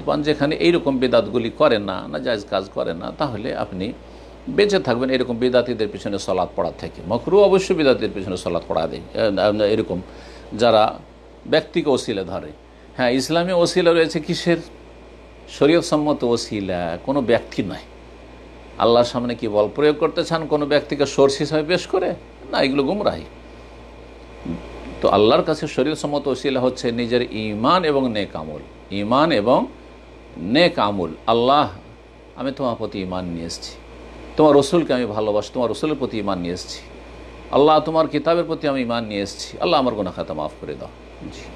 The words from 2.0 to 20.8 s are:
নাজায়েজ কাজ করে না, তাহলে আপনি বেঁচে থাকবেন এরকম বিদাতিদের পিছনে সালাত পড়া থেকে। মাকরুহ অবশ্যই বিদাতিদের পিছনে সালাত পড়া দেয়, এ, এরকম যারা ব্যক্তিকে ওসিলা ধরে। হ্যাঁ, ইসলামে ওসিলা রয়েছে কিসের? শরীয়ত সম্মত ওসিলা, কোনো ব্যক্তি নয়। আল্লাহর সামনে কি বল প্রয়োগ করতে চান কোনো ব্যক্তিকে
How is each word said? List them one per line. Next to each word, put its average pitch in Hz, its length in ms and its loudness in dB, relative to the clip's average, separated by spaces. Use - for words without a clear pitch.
নাজায়েজ 127 420 -4
কাজ 95 240 -2
করে 127 200 -4
না, 95 240 -8
তাহলে 127 380 -4
আপনি 104 360 -6
বেঁচে 196 300 2
থাকবেন 127 320 0
এরকম 123 260 0
বিদাতিদের 120 560 2
পিছনে 101 260 -6
সালাত 92 380 -2
পড়া 85 220 -2
থেকে। - 300 -12
মাকরুহ 160 340 2
অবশ্যই 190 320 4
বিদাতিদের 123 400 2
পিছনে 95 220 -4
সালাত 87 320 -2
পড়া 80 180 0
দেয়, - 140 -8
এ, 104 120 4
এরকম 101 280 0
যারা 110 400 4
ব্যক্তিকে 151 440 0
ওসিলা 113 340 0
ধরে। 87 280 -10
হ্যাঁ, 127 140 2
ইসলামে 156 420 0
ওসিলা 170 400 4
রয়েছে 165 280 2
কিসের? 170 360 0
শরীয়ত 151 360 4
সম্মত 147 400 0
ওসিলা, 95 800 -2
কোনো 135 160 0
ব্যক্তি 117 400 0
নয়। 80 160 -8
আল্লাহর 117 260 6
সামনে 120 300 -4
কি 117 140 -6
বল 104 260 2
প্রয়োগ 151 240 2
করতে 160 260 0
চান 165 220 -4
কোনো 147 200 0
ব্যক্তিকে 143 400 0